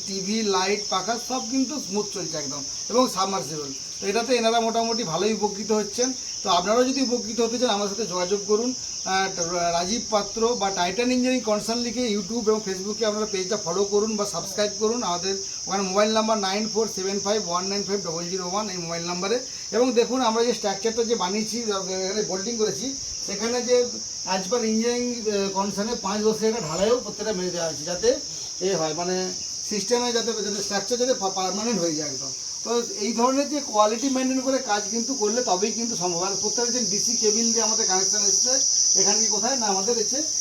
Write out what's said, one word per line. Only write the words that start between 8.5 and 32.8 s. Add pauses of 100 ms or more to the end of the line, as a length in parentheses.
আহ, (440)
রাজীব
পাত্র
বা
টাইটান
ইঞ্জিনিয়ারিং
কনসার্ন
লিখে
YouTube
এবং
Facebook-এ
আপনারা
পেজটা
ফলো
করুন
বা
সাবস্ক্রাইব
করুন।
আমাদের (320)
ওখানে
মোবাইল
নাম্বার
নাইন
ফোর
সেভেন
ফাইভ
ওয়ান
নাইন
ফাইভ
ডবল
জিরো
ওয়ান,
এই
মোবাইল
নাম্বারে। (340)
এবং
দেখুন
আমরা
যে
স্ট্রাকচারটা
যে
বানিয়েছি,
এখানে
বোল্ডিং
করেছি, (320)
সেখানে
যে (400)
as
per
ইঞ্জিনিয়ারিং,
আহ,
কনসার্নে
পাঁচ
দশের
একটা
ঢালাইও
প্রত্যেকটা
মেরে
দেওয়া
হয়েছে,
যাতে (420)
এ
হয়
মানে (380)
সিস্টেমে
যাতে,
যাতে
স্ট্রাকচার
যাতে
পা-,
পার্মানেন্ট
হয়ে
যায়
একদম। (340)
তো (180)